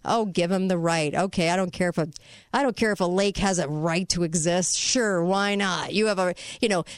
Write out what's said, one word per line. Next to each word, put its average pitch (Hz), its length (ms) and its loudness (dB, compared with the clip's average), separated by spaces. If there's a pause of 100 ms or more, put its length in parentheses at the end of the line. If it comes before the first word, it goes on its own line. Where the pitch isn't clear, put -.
Oh, 226 180 2
give 175 260 0
'em 190 200 0
the 185 80 2
right. 165 360 0
Okay, 180 360 0
I 175 80 2
don't 185 160 -2
care 180 160 0
if - 80 -4
a, 156 100 0 (460)
I 262 100 2
don't 247 140 0
care 220 160 2
if 196 80 -4
a 185 40 4
lake 190 320 0
has 190 220 2
a 147 80 -2
right 160 420 -2
to 175 140 0
exist. 170 540 0
Sure, 202 480 0
why 196 300 0
not? 190 380 -2
You 208 120 2
have 202 140 0
a, 180 160 0 (260)
you 233 80 2
know, 180 160 0 (120)